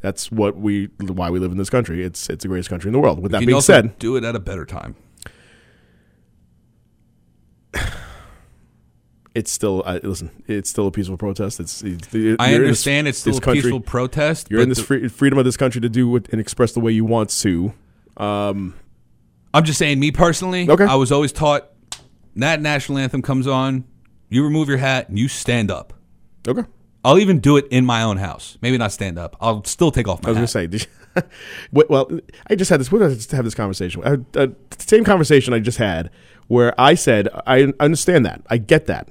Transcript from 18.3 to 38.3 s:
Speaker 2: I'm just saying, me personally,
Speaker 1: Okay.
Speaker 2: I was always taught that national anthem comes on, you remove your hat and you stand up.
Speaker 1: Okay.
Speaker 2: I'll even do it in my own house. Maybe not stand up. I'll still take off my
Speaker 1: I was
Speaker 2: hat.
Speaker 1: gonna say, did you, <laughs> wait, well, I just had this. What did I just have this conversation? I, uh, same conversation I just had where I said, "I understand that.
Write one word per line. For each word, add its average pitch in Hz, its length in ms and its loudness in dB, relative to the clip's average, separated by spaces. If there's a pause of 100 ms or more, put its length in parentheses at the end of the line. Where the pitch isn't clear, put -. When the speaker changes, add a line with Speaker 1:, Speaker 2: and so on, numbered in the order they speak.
Speaker 2:
I'm 156 100 4
just 156 160 -2
saying, 147 220 0
me 147 100 0
personally, 180 580 0
Speaker 1:
Okay. 175 140 6
Speaker 2:
I 135 120 4
was 135 180 2
always 143 180 0
taught 147 400 -2 (640)
that 151 260 -2
national 147 360 -2
anthem 135 240 -2
comes 131 260 -2
on, 131 380 -2 (420)
you 131 160 2
remove 151 240 0
your 135 120 0
hat 131 280 -2
and 101 100 -6
you 127 120 0
stand 117 420 -2
up. - 220 -10 (520)
Speaker 1:
Okay. 135 180 -2 (420)
Speaker 2:
I'll 131 120 6
even 190 220 4
do 143 160 4
it 143 160 2
in 127 140 2
my 117 180 0
own 107 140 0
house. - 440 -10
Maybe 123 160 0
not 110 140 -2
stand 92 260 -8
up. 85 220 -12
I'll 107 240 -2
still - 280 0
take 110 180 -2
off 90 140 -4
my - 40 -4
Speaker 1:
I 113 40 0
was 110 80 2
Speaker 2:
hat. - 20 -
Speaker 1:
gonna 117 60 0
say, 92 200 -4
did 101 140 -6 (340)
you, - 60 0 (260)
<laughs> - 240 -18
wait, 151 180 6
well, 139 200 2 (380)
I 214 80 2
just 190 140 -2
had 151 120 4
this. 127 100 -4
What 196 80 4
did 175 120 4
I - 20 -2
just 110 180 -8
have 131 140 0
this 110 100 -6
conversation? 95 500 -6
I, 139 120 2 (200)
uh, 139 100 4 (300)
same 220 280 6
conversation 151 480 4
I 113 60 2
just 110 180 -4
had 87 320 -2 (400)
where 120 300 4
I 143 160 8
said, 110 320 2 (200)
"I 135 320 6
understand 151 460 4
that. - 240 -6